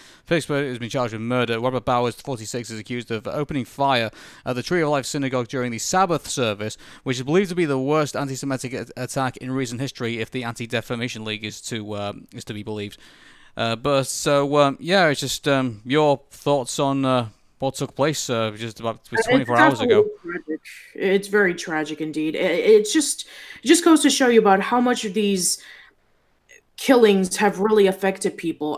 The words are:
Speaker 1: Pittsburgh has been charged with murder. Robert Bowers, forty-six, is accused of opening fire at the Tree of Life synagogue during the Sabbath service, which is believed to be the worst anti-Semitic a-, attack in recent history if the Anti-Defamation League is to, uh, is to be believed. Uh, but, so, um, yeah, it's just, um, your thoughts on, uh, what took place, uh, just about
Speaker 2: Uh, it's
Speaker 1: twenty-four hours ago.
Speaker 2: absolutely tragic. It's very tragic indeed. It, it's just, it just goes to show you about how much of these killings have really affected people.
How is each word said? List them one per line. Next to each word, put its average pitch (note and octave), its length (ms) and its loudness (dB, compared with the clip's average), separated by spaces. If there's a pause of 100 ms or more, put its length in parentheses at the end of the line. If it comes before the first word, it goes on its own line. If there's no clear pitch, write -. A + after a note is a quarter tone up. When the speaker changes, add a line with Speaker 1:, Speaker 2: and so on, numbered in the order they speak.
(280)
Speaker 1:
Pittsburgh D3 400 -2
has B2+ 100 -6
been A2+ 120 -8
charged B2 240 -4
with A2 80 -6
murder. A#2 360 0
Robert B2 280 -2
Bowers, B2 300 0
forty-six, A#2+ 540 -8
is A2 80 -10
accused A#2 340 -8
of A2 160 -6
opening C#3+ 360 -4
fire C3 480 0 (340)
at B2 120 -4
the A#2+ 60 -4
Tree F3 180 -2
of D3+ 80 0
Life C#3 160 0
synagogue C3 420 -4
during B2 240 -4
the A2+ 80 -8
Sabbath F#3 480 0
service, G#2+ 500 -4 (260)
which B2+ 140 -2
is C3 60 -6
believed E3+ 240 2
to E3+ 80 -8
be F3 80 0
the C#3+ 160 0
worst D3 380 0
anti-Semitic C3+ 560 -6
a-, A#2 140 -8 (100)
attack B2+ 400 -4
in B2+ 140 -8
recent B2 280 -4
history A#2 400 -6
if A2 100 -6
the B2+ 140 -6
Anti-Defamation A#2 800 -6
League G#2+ 220 -6
is G#2 160 -10
to, G#2+ 320 -8
uh, G2+ 200 -6 (200)
is A#2 100 -14
to A#2 100 -10
be G#2 100 -12
believed. G#2 340 -10 (580)
Uh, A2+ 220 -2
but, C3+ 260 0
so, C#3+ 540 0
um, C#3 240 4
yeah, F3 260 2
it's C#3+ 140 0
just, - 260 -6
um, C3 380 0
your C#3+ 340 2 (100)
thoughts C#3+ 480 -2
on, C#3 280 0
uh, B2 240 2 (300)
what C3+ 160 -4
took - 200 -6
place, C#3+ 340 0
uh, A2+ 280 0
just A2+ 240 -10
about A2+ 140 -4
Speaker 2:
Uh, - 180 -18
it's A3+ 120 0
Speaker 1:
twenty-four A#3+ 300 2
hours C#4 240 6
ago. A#3+ 200 6
Speaker 2:
absolutely G#4 320 0 (140)
tragic. D#4 160 -8 (340)
It's G3 340 0
very G3 240 4
tragic D#3 480 -6
indeed. D#3 340 -4
It, - 60 -4
it's G3+ 500 4
just, - 340 0 (380)
it A3+ 40 -8
just E4 180 6
goes D#4+ 160 8
to C#4+ 80 4
show C4 180 4
you A#3 120 8
about F#3+ 200 8
how A#3+ 220 2
much B3 240 0
of F#3+ 80 -6
these G3 500 0 (1120)
killings G#3 640 4
have F#3+ 240 0
really G#3+ 260 4
affected F#3+ 480 -2
people. D3+ 420 -6